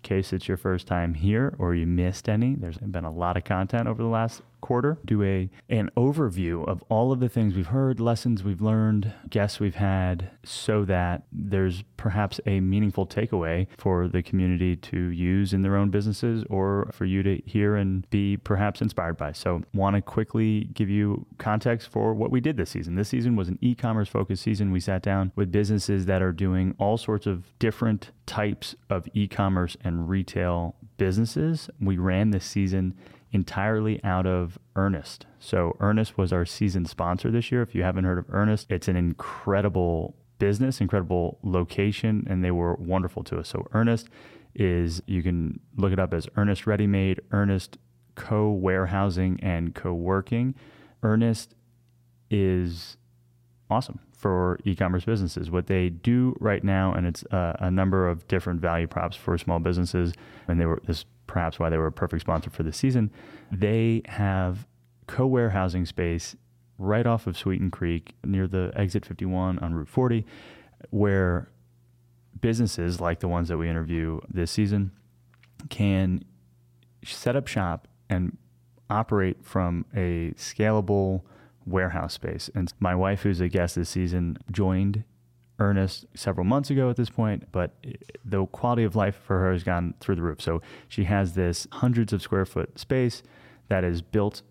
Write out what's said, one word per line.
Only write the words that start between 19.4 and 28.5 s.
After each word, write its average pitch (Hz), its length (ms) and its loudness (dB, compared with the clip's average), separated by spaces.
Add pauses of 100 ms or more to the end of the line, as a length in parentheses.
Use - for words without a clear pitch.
wanna 98 280 2
quickly 110 720 0
give 101 160 0
you 104 360 0 (140)
context 110 500 -2
for 110 240 0
what 113 180 -2
we 127 80 2
did 147 160 0
this 87 140 -2
season. 85 260 -6
This 101 140 -2
season 123 260 2
was 92 140 0
an 92 100 -4
e-commerce 113 480 0
focused 98 360 -2
season. 104 280 0
We 92 80 2
sat 92 220 -2
down 95 340 0
with 98 160 0
businesses 101 540 2
that 95 160 2
are 92 100 2
doing 92 480 2
all 104 180 2
sorts 107 300 -2
of 90 320 -4
different 110 520 0 (140)
types - 520 -4 (120)